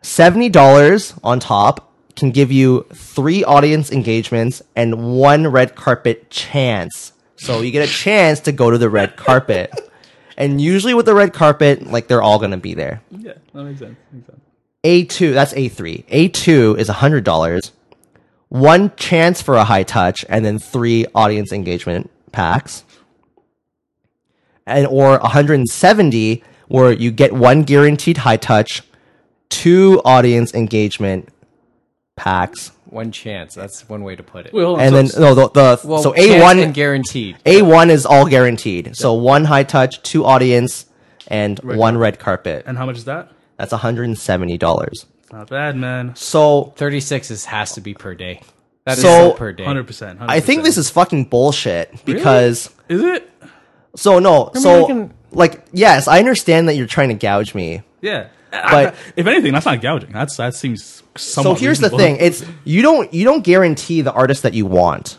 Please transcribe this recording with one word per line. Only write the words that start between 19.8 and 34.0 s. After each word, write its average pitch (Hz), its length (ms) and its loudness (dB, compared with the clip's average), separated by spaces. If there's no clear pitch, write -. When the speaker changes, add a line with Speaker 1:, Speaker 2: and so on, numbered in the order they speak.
Speaker 1:
touch, 90 480 -4
and 101 120 -2
then 101 160 -4
three 117 460 -2
audience 104 380 -2
engagement 87 580 -8
packs. 95 500 -6
And, 139 200 0
or 135 300 4
a - 120 -2
hundred 147 260 2
and 127 140 -2
seventy, 127 760 0
where 127 240 4
you 117 180 -2
get 123 240 2
one 127 280 4
guaranteed 147 540 2
high 120 220 0
touch, - 440 -2
two 185 540 4
audience 120 500 2
engagement 104 760 -4
packs. - 560 -6
Speaker 3:
One 113 240 -14
chance. 101 440 -16
That's 98 340 -20
one 107 160 -14